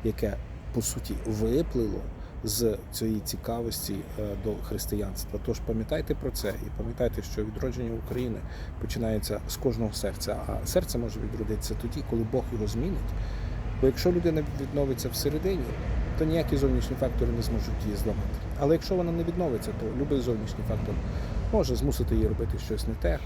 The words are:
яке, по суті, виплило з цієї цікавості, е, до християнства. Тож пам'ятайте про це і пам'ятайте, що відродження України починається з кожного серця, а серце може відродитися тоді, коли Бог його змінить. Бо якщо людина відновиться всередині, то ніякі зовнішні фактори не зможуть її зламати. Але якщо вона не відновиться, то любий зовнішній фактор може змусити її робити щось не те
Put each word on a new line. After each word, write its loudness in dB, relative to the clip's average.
яке, 2
по 0
суті, -2
виплило 2
з 2
цієї 0
цікавості, -4
е, -2
до 0
християнства. -4
Тож 0
пам'ятайте 0
про -4
це -2
і -4
пам'ятайте, 0
що -2
відродження -2
України -2
починається 0
з -6
кожного 2
серця, -2
а -2
серце 2
може -2
відродитися -2
тоді, -4
коли 2
Бог 2
його 0
змінить. 0
Бо 8
якщо 4
людина 4
відновиться 0
всередині, 0
то 4
ніякі 4
зовнішні 4
фактори 2
не 2
зможуть 0
її 0
зламати. 0
Але 6
якщо 0
вона 2
не 0
відновиться, 0
то -2
любий 4
зовнішній 0
фактор 0
може 4
змусити 2
її 6
робити 0
щось -2
не 0
те 2